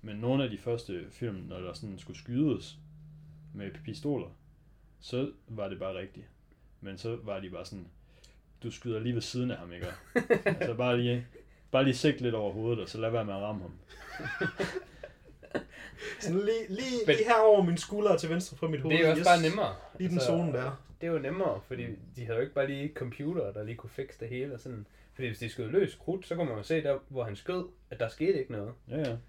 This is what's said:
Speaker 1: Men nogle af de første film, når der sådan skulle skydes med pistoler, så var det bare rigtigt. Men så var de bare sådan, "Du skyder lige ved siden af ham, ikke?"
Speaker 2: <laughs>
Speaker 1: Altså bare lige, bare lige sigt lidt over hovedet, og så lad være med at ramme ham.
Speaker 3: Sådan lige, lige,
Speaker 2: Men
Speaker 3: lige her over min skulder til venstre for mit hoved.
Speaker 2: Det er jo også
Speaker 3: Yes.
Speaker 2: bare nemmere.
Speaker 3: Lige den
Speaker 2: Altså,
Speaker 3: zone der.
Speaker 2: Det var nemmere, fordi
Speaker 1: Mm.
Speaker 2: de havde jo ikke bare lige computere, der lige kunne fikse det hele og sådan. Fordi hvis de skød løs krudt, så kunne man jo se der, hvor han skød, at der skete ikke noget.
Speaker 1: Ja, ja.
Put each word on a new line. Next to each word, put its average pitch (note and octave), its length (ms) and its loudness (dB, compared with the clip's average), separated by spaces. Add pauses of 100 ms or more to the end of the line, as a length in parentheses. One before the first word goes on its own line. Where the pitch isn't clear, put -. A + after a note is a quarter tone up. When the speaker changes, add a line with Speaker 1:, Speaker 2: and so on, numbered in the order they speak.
Speaker 1:
Men G#2+ 100 -8
nogle B2+ 280 2
af B2 60 -2
de G#2 80 -6
første A2+ 540 -4
film, A2+ 240 -6
når F2+ 240 -10
der F2+ 140 -8
sådan G2 260 -10
skulle - 200 -14
skydes B2+ 560 0 (800)
med G2 180 -8 (140)
pistoler, A2+ 420 -4 (720)
så C3 320 -4 (160)
var G#2+ 220 -6
det F#2+ 100 -8
bare F#2+ 200 -4
rigtigt. G2 260 -12 (560)
Men G2 160 -10
så A#2 260 -6
var G2+ 160 -6
de F#2+ 100 -10
bare F2 160 -10
sådan, F#2 220 -12 (760)
"Du A#2 80 -6
skyder A2+ 280 -6
lige A#2+ 160 0
ved A2+ 60 0
siden B2 300 -2
af - 60 -6
ham, F2 160 -12
ikke?" F2 140 -8 (280)
Speaker 2:
<laughs> G#3 440 2
Speaker 1:
Altså B2+ 140 0
bare B2 240 2
lige, A#2+ 300 2 (440)
bare C3+ 120 6
lige C3+ 120 4
sigt D3 260 4
lidt A#2+ 140 2
over G#2 180 0
hovedet, A2 300 0
og - 60 -10
så - 80 -10
lad A2 120 0
være A2+ 160 0
med G2+ 80 -6
at G2 80 -4
ramme G#2 200 -4
ham. F2+ 120 -12 (2500)
Speaker 3:
Sådan E3+ 200 0
lige, A3 300 2
lige, B3 380 -2
Speaker 2:
Men - 80 8
Speaker 3:
lige A3 120 4
her A3+ 120 8
over G#3+ 240 12
min E3+ 140 4
skulder G3+ 400 4
til D#3+ 120 0
venstre F3 280 -2
for E3+ 100 -2
mit D3+ 140 -2
hoved. D#3 160 4
Speaker 2:
Det E3+ 60 8
er D#3+ 40 10
jo D#3 40 10
også D#3 100 6
Speaker 3:
Yes. F3 60 6
Speaker 2:
bare F3 140 10
nemmere. D#3+ 340 2 (240)
Speaker 3:
Lige F3+ 100 0
den F3 80 2
Speaker 2:
Altså, B2+ 100 4
Speaker 3:
zone E3 260 2
der. C3 300 -4 (200)
Speaker 2:
Det E3+ 80 0
var D#3+ 80 2
nemmere, D3+ 480 0
fordi B2 200 -6
Speaker 1:
Mm. A2+ 120 -8 (160)
Speaker 2:
de A#2+ 100 -8
havde A2+ 120 -2
jo A#2+ 40 2
ikke C#3 120 -2
bare C3+ 140 2
lige C#3+ 280 -4
computere, C#3 580 -4
der G#2 100 -6
lige A2+ 120 -6
kunne A2+ 140 -14
fikse - 300 -10
det A#2 100 -8
hele C3 240 -6
og A2+ 60 -12
sådan. A2+ 280 -12 (260)
Fordi B2+ 140 -6
hvis A2 120 -6
de A2+ 100 -6
skød A2+ 200 -6
løs F#3 260 2
krudt, F#3 320 -6
så - 80 -2
kunne E3 120 0
man A2+ 100 -2
jo G#2 60 -8
se D#3+ 200 0
der, C#3 140 2 (120)
hvor B2+ 140 -4
han G#2 120 -4
skød, F3+ 300 -4 (240)
at - 100 -12
der A2+ 80 2
skete E3 320 2
ikke C3 120 -4
noget. G#2+ 220 -6 (160)
Speaker 1:
Ja, C3 80 -4
ja. B2 200 -2 (120)